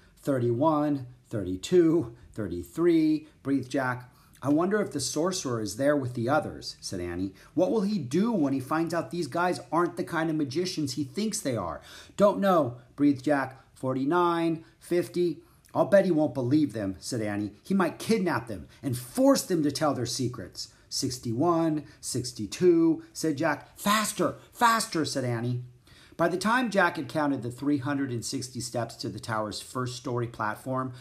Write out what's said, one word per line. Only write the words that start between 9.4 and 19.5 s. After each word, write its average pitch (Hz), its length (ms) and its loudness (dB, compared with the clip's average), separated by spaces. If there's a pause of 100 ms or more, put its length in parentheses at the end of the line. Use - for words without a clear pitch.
aren't 165 240 0
the 170 80 -6
kind 165 260 -2
of 156 60 -2
magicians 151 580 -2
he 151 120 -4
thinks 208 340 -4
they 131 160 -2
are?" 85 260 -6 (360)
"Don't 196 220 4
know," 170 380 2 (200)
breathed 143 260 2
Jack. 139 400 0 (100)
"Forty-nine, 165 920 0 (140)
fifty." 175 640 0 (320)
"I'll 156 120 4
bet 196 200 6
he 185 60 2
won't 151 220 2
believe 135 400 2
them," 98 260 -4
said 117 220 -4
Annie. 104 320 -4 (100)
"He 190 100 -2
might 220 260 2
kidnap 170 480 0
them 95 200 -12 (140)
and 131 160 -4
force 269 460 4
them 170 200 0